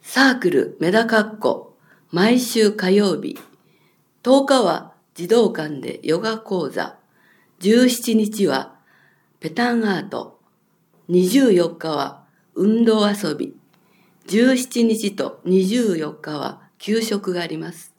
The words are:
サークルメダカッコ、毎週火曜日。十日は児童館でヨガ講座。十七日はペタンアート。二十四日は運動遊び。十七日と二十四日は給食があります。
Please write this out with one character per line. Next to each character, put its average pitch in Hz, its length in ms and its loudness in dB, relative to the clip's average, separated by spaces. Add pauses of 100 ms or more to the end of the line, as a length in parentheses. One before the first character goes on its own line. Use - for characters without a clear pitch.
サ 262 300 2
ー 254 40 0
ク 185 140 -2
ル 139 320 -2
メ 170 100 0
ダ 226 140 2
カ 226 140 2
ッ 208 180 -4
コ、 - 400 -4 (340)
毎 220 280 2
週 220 320 0
火 190 180 -4
曜 196 320 2
日。 - 180 -10 (840)
十 269 220 4
日 269 180 4
は - 320 -2 (180)
児 175 140 -10
童 220 220 4
館 151 300 -8
で - 240 -10
ヨ 160 160 0
ガ 220 200 -4
講 180 300 -6
座。 78 280 -8 (640)
十 240 280 4
七 240 280 -2
日 208 320 0
は 135 280 -4 (640)
ペ 160 120 -10
タ 240 220 -2
ン 226 120 -2
ア 190 160 -2
ー - 80 -12
ト。 - 300 -12 (680)
二 180 220 2
十 247 240 4
四 170 160 2
日 165 220 -8
は 143 340 -6 (300)
運 220 280 2
動 220 240 4
遊 190 280 -4
び。 - 200 -10 (680)
十 247 320 2
七 240 260 -2
日 214 320 0
と - 300 -8
二 185 200 4
十 220 300 0
四 151 180 -6
日 151 240 -12
は - 260 -10 (160)
給 220 220 -2
食 202 320 -4
が 175 80 -4
あ 170 60 -6
り 160 100 -8
ま 170 140 -10
す。 - 280 -20